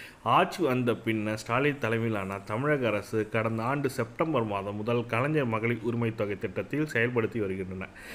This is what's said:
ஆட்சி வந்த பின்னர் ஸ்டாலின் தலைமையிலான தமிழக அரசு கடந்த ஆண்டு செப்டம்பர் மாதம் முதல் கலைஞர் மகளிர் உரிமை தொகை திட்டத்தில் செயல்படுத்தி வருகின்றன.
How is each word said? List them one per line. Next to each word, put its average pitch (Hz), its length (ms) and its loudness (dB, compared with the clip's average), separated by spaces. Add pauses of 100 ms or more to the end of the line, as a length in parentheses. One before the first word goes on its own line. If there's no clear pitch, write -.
(220)
ஆட்சி 165 400 4
வந்த 127 320 2
பின்னர் 110 420 0
ஸ்டாலின் 135 420 0
தலைமையிலான 110 600 0
தமிழக 127 480 0
அரசு 104 420 0
கடந்த 113 340 0
ஆண்டு 135 280 0
செப்டம்பர் 127 540 0
மாதம் 101 320 -2
முதல் 117 300 0
கலைஞர் 135 400 2
மகளிர் 113 360 0
உரிமை 117 320 0
தொகை 101 240 -2
திட்டத்தில் 113 540 -2
செயல்படுத்தி 117 480 2
வருகின்றன. 95 480 -4 (260)